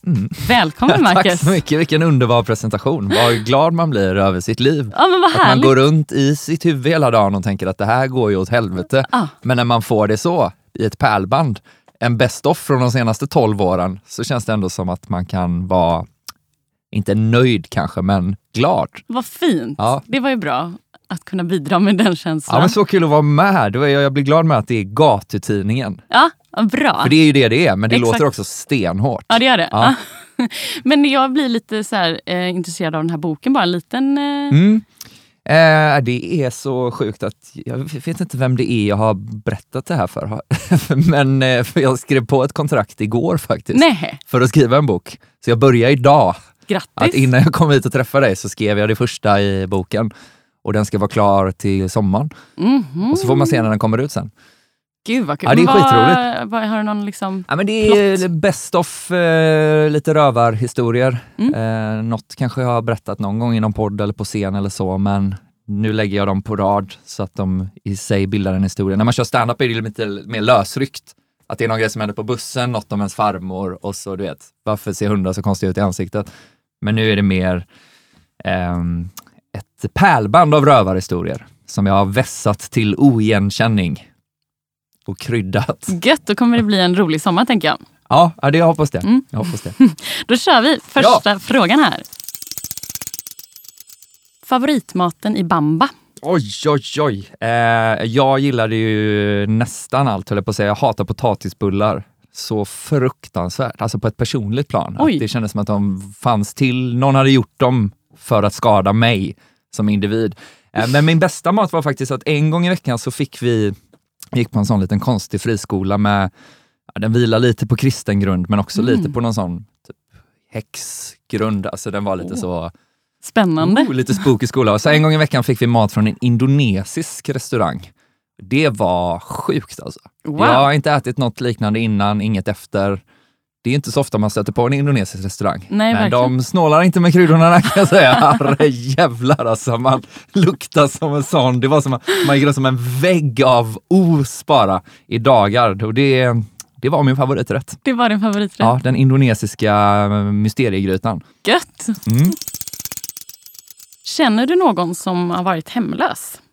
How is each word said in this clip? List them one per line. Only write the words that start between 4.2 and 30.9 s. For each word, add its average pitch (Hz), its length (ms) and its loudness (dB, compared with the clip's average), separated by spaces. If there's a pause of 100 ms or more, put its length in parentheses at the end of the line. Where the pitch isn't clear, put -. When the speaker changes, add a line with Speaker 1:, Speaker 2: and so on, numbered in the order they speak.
Speaker 1:
sitt 110 200 -4
liv. 131 380 0
Speaker 2:
Ja, 320 100 4
men 359 140 2
vad 349 100 4
Speaker 1:
Att 320 60 -2
man 370 100 4
Speaker 2:
härligt. - 180 4
Speaker 1:
går 135 100 6
runt 147 360 2
i 139 240 2
sitt 156 300 -6
huvud 139 220 0
hela 156 240 2
dagen 101 240 4
och 92 80 -2
tänker 98 240 -4
att 95 100 -4
det 101 80 -2
här 123 220 2
går 127 240 0
ju 95 60 0
åt 92 120 -2
helvete. 113 640 0
Speaker 2:
Ja. 220 160 0 (140)
Speaker 1:
Men 123 160 0
när 120 60 0
man 120 180 2
får 107 260 0
det 107 100 0
så 170 340 0 (280)
i 110 60 -2
ett 104 120 -4
pärlband, 110 600 0 (400)
en 120 180 0
best-of 135 400 0
från 135 240 -2
de 123 100 2
senaste 120 360 -2
tolv 107 340 2
åren, 92 460 0
så - 160 -10
känns 120 220 -4
det 110 80 -4
ändå 98 160 -2
som 90 200 -6
att - 200 -8
man 90 160 -4
kan 90 420 -4
vara, 87 380 0 (880)
inte 101 240 -2
nöjd 110 540 2
kanske, 82 320 -6
men 95 340 0 (200)
glad. 123 340 0 (180)
Speaker 2:
Vad 240 180 -6
fint. 190 520 -4
Speaker 1:
Ja. 123 280 -2
Speaker 2:
Det 269 140 -4
var 262 100 -2
ju 262 60 -2
bra 160 380 -6 (360)
att 185 160 -10
kunna 185 180 -6
bidra 170 360 -2
med 196 180 2
den 190 180 2
känslan. 156 400 -4
Speaker 1:
Ja, 123 40 4
men 180 100 4
så 208 160 2
kul 185 180 2
att 156 60 2
vara 151 120 4
med. 147 520 2
Det 123 60 -2
var, 143 80 2
jag, 139 160 2
jag 139 100 0
blir 143 100 0
glad 156 220 4
med 151 120 2
att 107 100 -2
det 123 80 0
är 107 80 -2
gatutidningen. 107 1300 0
Speaker 2:
Ja, 302 200 4 (340)
bra. 254 400 0
Speaker 1:
För 139 60 2
det 143 60 4
är 160 100 6
ju 151 60 6
det 135 180 4
det 147 180 2
är, 95 80 2
men 104 140 -2
det 117 60 2
Speaker 2:
Exakt. 120 160 2
Speaker 1:
låter 120 160 2
också - 160 -4
stenhårt. 101 840 -4
Speaker 2:
Ja, 226 120 2
det 262 60 2
gör 254 120 2
det. 165 140 -2
Speaker 1:
Ja. 233 240 2 (420)
Speaker 2:
Ja. 247 100 -2 (180)
<laughs> - 180 -10
Men 285 260 4